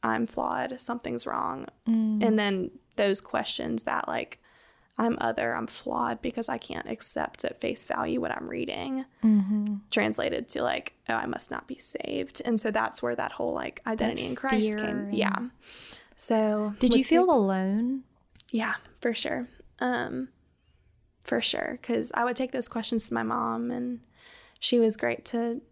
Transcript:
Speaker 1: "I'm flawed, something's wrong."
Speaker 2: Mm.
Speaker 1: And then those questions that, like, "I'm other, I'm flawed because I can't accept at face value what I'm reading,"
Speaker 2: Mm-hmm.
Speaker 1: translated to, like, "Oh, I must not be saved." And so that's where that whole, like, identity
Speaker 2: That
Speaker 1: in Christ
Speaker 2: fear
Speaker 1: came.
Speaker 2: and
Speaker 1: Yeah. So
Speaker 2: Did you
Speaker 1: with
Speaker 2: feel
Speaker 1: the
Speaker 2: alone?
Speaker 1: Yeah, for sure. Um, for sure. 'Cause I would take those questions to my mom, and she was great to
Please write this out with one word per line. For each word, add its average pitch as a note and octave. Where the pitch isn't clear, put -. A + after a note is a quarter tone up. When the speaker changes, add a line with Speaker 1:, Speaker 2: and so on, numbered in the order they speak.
Speaker 1:
"I'm A3+
flawed, B3+
something's A#3+
wrong." -
Speaker 2:
Mm. A3
Speaker 1:
And A3
then G3
those G3
questions -
that, -
like, -
"I'm A3+
other, A#2
I'm -
flawed -
because A#3
I A3+
can't -
accept -
at -
face -
value -
what -
I'm -
reading," C4
Speaker 2:
Mm-hmm. G#3
Speaker 1:
translated G#3+
to, -
like, -
"Oh, A2+
I A2+
must -
not -
be -
saved." -
And A3+
so A3
that's A3
where A#2+
that -
whole, -
like, -
identity A3
Speaker 2:
That -
Speaker 1:
in B3+
Christ A3
Speaker 2:
fear G#3+
Speaker 1:
came. G#3
Speaker 2:
and G3+
Speaker 1:
Yeah. A#3+
So G#3+
Speaker 2:
Did A#3+
you C4
Speaker 1:
with -
Speaker 2:
feel E4+
Speaker 1:
the F4+
Speaker 2:
alone? G#3
Speaker 1:
Yeah, A3
for A#3+
sure. -
Um, B3
for A#3
sure. -
'Cause A#3
I A#3+
would B3
take B3+
those B3
questions A3+
to A#3+
my A3+
mom, A3+
and B3
she -
was A3
great -
to A#3